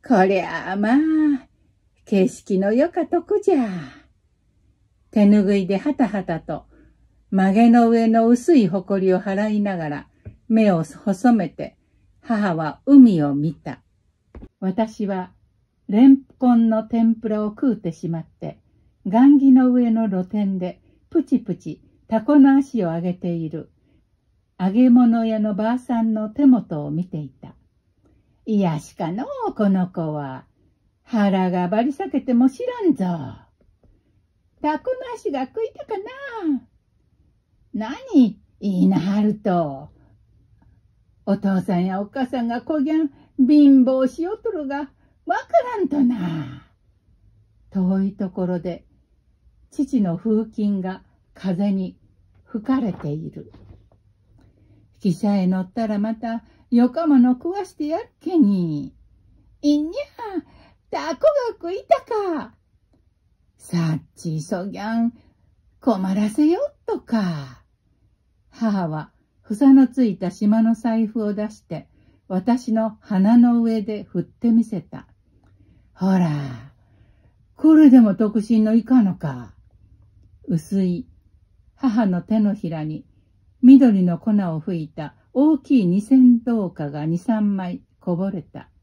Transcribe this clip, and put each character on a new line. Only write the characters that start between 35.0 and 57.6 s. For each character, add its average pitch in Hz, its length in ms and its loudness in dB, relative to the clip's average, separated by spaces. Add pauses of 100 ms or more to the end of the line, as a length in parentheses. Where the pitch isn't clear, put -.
足 440 160 -8
が 262 140 -6
食 440 200 -10
い - 120 -12
た 571 80 -16
か 427 120 -8
な。 453 640 -8 (1120)
何、 254 640 -2 (220)
言 202 100 -4 (120)
い 185 40 2
な 190 120 0
は 202 220 -2
る 208 140 -2
と。 156 560 -6 (1300)
お 196 100 0
父 196 260 -2
さ 180 140 -4
ん 180 100 0
や 190 140 -4
お 208 60 -6
母 262 220 -6
さ 254 140 -6
ん 233 60 -4
が 240 140 -6
こ 302 180 -6
ぎ 285 120 -2
ゃ 311 60 0
ん 320 120 -2 (280)
貧 277 460 6
乏 262 240 2
し 254 140 -8
よ 381 160 -6
っ - 40 -20
と 453 100 -6
る 302 160 -8
が、 277 240 -8 (340)
わ 349 100 -4
か - 60 -6 (360)
ら 381 60 -2
ん 285 60 -2
と 285 120 -2
な。」 170 640 -4 (1040)
遠 190 320 -2
い 196 100 -6
と 190 160 -8
こ 180 160 -6
ろ 180 140 -4
で、 170 260 -12 (840)
父 262 300 -4
の 175 160 -2
風 220 280 -2
琴 202 340 -4
が 185 240 -10 (300)
風 196 380 -4
に 190 260 -6 (460)
吹 - 220 -12
か 262 140 -2
れ 196 140 -6
て - 160 -12
い 156 220 -10
る。 - 200 -20 (1500)
「汽 185 120 -2
車 202 220 -2
へ 185 120 0
乗 185 140 -2
っ 185 100 -10
た 226 160 -6
ら 208 120 -4
ま 220 160 -4
た、 226 280 -10 (280)
よ 247 180 2
か 320 180 -4
も 277 120 4
の 247 120 4
食 254 180 -4
わ 381 160 -8